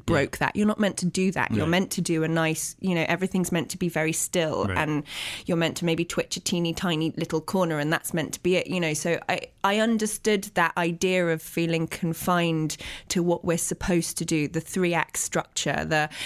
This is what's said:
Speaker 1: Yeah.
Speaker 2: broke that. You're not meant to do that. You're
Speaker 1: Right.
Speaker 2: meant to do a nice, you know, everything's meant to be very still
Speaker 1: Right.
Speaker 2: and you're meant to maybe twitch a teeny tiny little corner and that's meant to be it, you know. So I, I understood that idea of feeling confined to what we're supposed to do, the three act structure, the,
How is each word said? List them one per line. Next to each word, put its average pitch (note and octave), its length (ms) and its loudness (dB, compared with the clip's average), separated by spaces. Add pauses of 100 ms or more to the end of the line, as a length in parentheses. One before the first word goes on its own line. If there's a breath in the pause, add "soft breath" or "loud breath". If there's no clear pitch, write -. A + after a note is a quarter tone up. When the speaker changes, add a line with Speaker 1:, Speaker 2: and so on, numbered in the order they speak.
Speaker 1:
Yeah. E3+ 60 2
Speaker 2:
broke C#3 240 2
that. - 180 0
You're G#3 100 2
not G#3+ 140 2
meant G3+ 180 2
to F3+ 80 -2
do F#3 280 2
that. - 180 -2
You're - 140 2
Speaker 1:
Right. D#3+ 60 2
Speaker 2:
meant F3+ 200 2
to F#3 100 -2
do D#3+ 220 0
a D#3+ 60 0
nice, D#3+ 500 0
you F#3 160 0
know, D#3+ 140 2
everything's F#3 420 0
meant E3+ 200 0
to - 60 -8
be F3 120 0
very D#3+ 240 0
still D#3 520 0
Speaker 1:
Right. F#2 120 0
Speaker 2:
and D3+ 260 0 (420 loud breath)
you're F3 120 2
meant E3 200 2
to E3+ 80 -2
maybe E3+ 200 2
twitch - 320 -4
a - 20 -8
teeny E3+ 340 0
tiny D#3+ 440 0
little D#3+ 240 -2
corner E3+ 380 0
and D3+ 140 0
that's - 200 -2
meant D#3+ 200 -2
to - 80 -10
be F3+ 140 2
it, F3 120 0
you F#3 120 -2
know. D#3+ 140 0
So E3+ 260 0 (100)
I, F#3 120 -2 (220)
I G3+ 160 2
understood G#3+ 760 0
that E3+ 220 4
idea F3 500 2
of D#3+ 140 0
feeling E3 460 0
confined E3 880 0 (320 loud breath)
to F3+ 120 2
what F3 220 2
we're E3+ 140 2
supposed - 640 0
to E3 60 -2
do, D#3 220 0
the D#3+ 140 -4
three F3 320 0
act - 240 -2
structure, - 680 -2
the, D3+ 240 2 (160 loud breath)